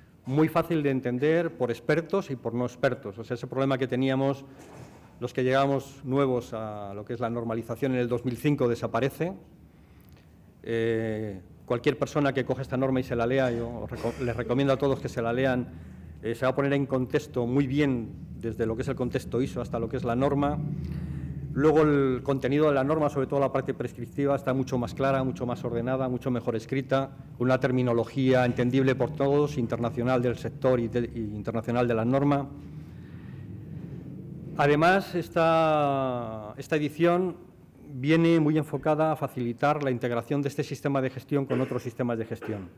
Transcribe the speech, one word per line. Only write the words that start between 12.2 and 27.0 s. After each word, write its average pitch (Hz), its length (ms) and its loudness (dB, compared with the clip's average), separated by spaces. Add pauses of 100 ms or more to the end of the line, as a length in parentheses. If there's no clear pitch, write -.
que 127 140 0
coja 131 160 -2
esta 135 160 -4
norma 131 220 2
y 123 40 -2
se 127 120 -4
la 117 100 2
lea, 127 260 2
yo 117 180 -4
os 113 200 -10
reco-, 120 240 -4 (100)
les 120 120 -2
recomiendo 123 360 2
a 135 60 4
todos 135 220 0
que 120 100 -6
se 127 120 -4
la 117 120 -2
lean, 127 340 0 (540)
eh, 113 140 -2
se - 100 -2
va 131 60 4
a 131 40 0
poner 139 180 2
en 143 120 2
contexto 127 640 -2
muy 135 200 2
bien 127 440 0 (280)
desde 113 260 -2
lo 113 100 -2
que 113 80 -4
es - 40 -2
el 135 80 -2
contexto 123 460 -2
iso 131 200 -2
hasta 117 180 -4
lo 113 100 -2
que 131 80 -4
es 123 60 -4
la 117 120 2
norma. 143 440 2 (960)
Luego 156 280 6
el 139 400 4
contenido 139 460 2
de 143 40 4
la 135 100 4
norma, 147 280 2
sobre 131 160 -2
todo 139 120 0
la 135 120 2
parte 135 240 -2
prescriptiva, 139 600 -2
está 135 200 0
mucho 131 240 0
más 120 160 -4
clara, 135 280 2
mucho 127 220 -2
más 120 180 -4
ordenada, 127 460 -2
mucho 123 220 -2
mejor 117 240 -2
escrita, 135 560 0 (260)